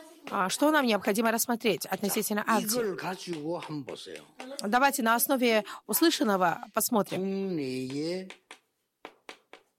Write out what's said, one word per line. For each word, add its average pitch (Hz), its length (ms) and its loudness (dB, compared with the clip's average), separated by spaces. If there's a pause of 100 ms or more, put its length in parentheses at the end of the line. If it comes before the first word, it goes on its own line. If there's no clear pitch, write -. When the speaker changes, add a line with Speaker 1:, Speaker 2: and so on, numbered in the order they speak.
(320)
Speaker 1:
А 302 180 0
что 294 220 2
нам 294 140 4
необходимо 220 460 2
рассмотреть 226 540 0
относительно 208 600 -2
Speaker 2:
자, 226 120 2
Speaker 1:
Авдии? 202 100 -2 (120)
Speaker 2:
이걸 202 160 -2
가지고 165 640 -6
한번 147 260 -10 (100)
보세요. 76 280 -14 (380)
Speaker 1:
Давайте 247 420 4
на 226 120 4
основе 233 480 4 (240)
услышанного 208 760 2 (120)
посмотрим. 202 480 0
Speaker 2:
국내의 170 1080 -4 (1500)